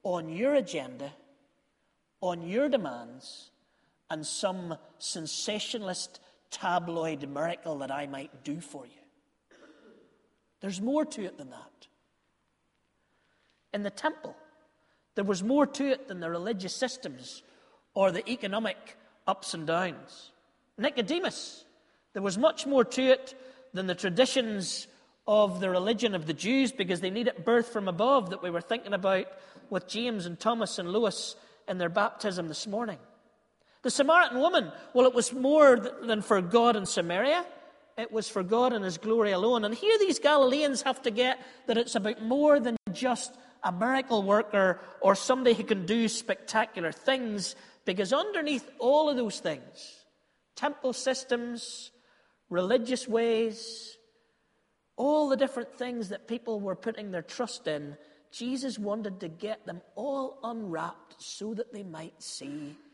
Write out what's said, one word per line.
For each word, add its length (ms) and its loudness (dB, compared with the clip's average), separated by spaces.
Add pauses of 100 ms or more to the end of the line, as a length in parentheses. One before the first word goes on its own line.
on 260 -4
your 240 0
agenda, 600 -2 (1080)
on 260 -4
your 220 0
demands, 800 -8 (580)
and 160 -8
some 520 -4 (220)
sensationalist 1200 -8 (280)
tabloid 800 -4
miracle 520 -6
that 120 -8
I 160 -6
might 380 -14
do 160 -6
for 240 -16
you." 160 -20 (1600)
There's 180 -6
more 240 0
to 220 -8
it 120 -12
than 120 -16
that. 380 -20 (1900)
In 100 -4
the 80 -6
temple, 440 -6 (800)
there 100 -2
was 180 0
more 240 4
to 240 -2
it 160 -4
than 140 -8
the 80 -4
religious 440 -6
systems 680 -8 (500)
or 180 4
the 200 -6
economic 680 -6 (300)
ups 260 -4
and 140 -8
downs. 640 -4 (460)
Nicodemus, 880 -2 (480)
there 100 -6
was 140 -2
much 280 2
more 200 4
to 160 -4
it 340 4 (380)
than 140 -4
the 60 0
traditions 920 0 (400)
of 320 4
the 100 0
religion 460 0
of 100 -4
the 80 -2
Jews, 380 2
because 300 -2
they 80 -2
needed 340 -4
birth 240 4
from 220 -4
above 400 2
that 120 -8
we 80 -4
were 120 -2
thinking 320 -4
about 340 0 (420)
with 160 -4
James 400 -4
and 140 -10
Thomas 400 -2
and 140 -6
Lewis 420 -2 (320)
in 100 -4
their 120 0
baptism 580 -2
this 180 -8
morning. 340 -6 (840)
The 80 0
Samaritan 480 6
woman, 320 4 (220)
well, 120 8
it 80 6
was 200 2
more 420 8
th-, 260 -2
than 200 0
for 200 4
God 340 6
in 100 -2
Samaria. 600 0 (520)
It 140 -6
was 180 -4
for 120 -2
God 320 4
and 100 -2
his 140 -4
glory 340 2
alone. 340 2
And 100 -2
here 240 4
these 180 4
Galileans 640 4
have 200 0
to 80 0
get 280 0 (280)
that 100 2
it's 180 0
about 260 -2
more 380 6
than 180 -2 (140)
just 460 -2 (260)
a 80 0
miracle 520 2
worker 560 4 (220)
or 120 8
somebody 400 4
who 100 0
can 220 0
do 220 2
spectacular 840 -2
things, 640 -2 (300)
because 280 0
underneath 560 -2 (100)
all 300 6
of 80 2
those 220 -2
things, 640 -10 (500)
temple 380 -2
systems, 1000 -4 (580)
religious 580 0
ways, 920 -2 (960)
all 340 2
the 80 2
different 380 -2
things 340 -6
that 180 -12
people 320 -6
were 160 -4
putting 360 -8
their 100 -4
trust 460 -8
in, 300 -6 (340)
Jesus 460 -6
wanted 440 -6
to 60 -8
get 380 -10
them 160 -12 (140)
all 480 -6
unwrapped 800 -8
so 320 -10
that 200 -10
they 100 -14
might 380 -14
see 560 -12 (160)